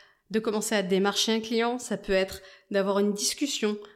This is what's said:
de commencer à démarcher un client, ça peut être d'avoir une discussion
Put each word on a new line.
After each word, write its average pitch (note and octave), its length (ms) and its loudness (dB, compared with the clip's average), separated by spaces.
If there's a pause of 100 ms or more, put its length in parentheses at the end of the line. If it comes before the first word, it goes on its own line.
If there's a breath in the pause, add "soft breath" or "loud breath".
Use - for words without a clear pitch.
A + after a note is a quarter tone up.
(300 loud breath)
de G#3 100 0
commencer G#3+ 360 0
à G3 80 2
démarcher G3 500 2
un A3+ 60 2
client, A#3 400 -2
ça G#3+ 180 -4
peut - 160 -4
être F#3+ 280 0 (280 loud breath)
d'avoir G3 300 2
une G#3 140 4
discussion G#3 640 -2 (180 loud breath)